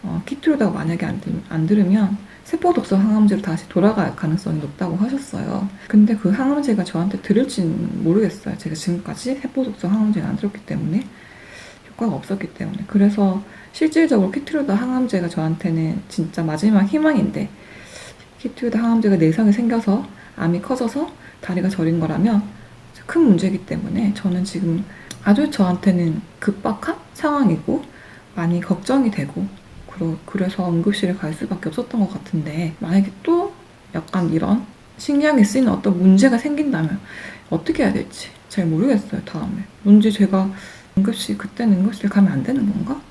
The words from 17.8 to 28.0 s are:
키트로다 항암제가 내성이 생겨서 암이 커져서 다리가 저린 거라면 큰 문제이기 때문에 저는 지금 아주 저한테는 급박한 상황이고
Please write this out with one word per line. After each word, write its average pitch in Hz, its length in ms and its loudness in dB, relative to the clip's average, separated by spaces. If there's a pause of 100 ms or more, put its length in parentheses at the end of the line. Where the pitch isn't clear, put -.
키트로다 226 400 -4
항암제가 226 380 4
내성이 160 340 4
생겨서 226 560 0 (280)
암이 175 260 0
커져서 254 500 -4 (300)
다리가 180 280 -2
저린 165 300 0
거라면 170 420 2 (640)
큰 330 200 2
문제이기 190 400 2
때문에 - 500 -2
저는 180 280 -2
지금 175 400 -2 (400)
아주 277 280 4
저한테는 180 680 0 (180)
급박한 - 560 -4 (180)
상황이고 277 680 0 (520)